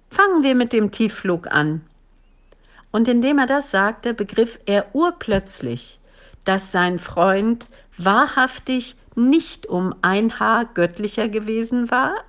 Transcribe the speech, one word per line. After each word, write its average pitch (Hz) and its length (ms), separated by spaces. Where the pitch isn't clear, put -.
„Fangen 381 340
wir 269 120
mit 247 180
dem 214 160
Tiefflug 175 640
an.“ 151 300
Und 226 180
indem 254 300
er 269 80
das 277 240
sagte, 214 460
begriff 226 500
er 202 300
urplötzlich, 208 1040
dass 190 280
sein 180 260
Freund 196 720
wahrhaftig 254 960
nicht 269 520
um 180 340
ein 202 380
Haar 220 260
göttlicher 208 640
gewesen 226 640
war 262 240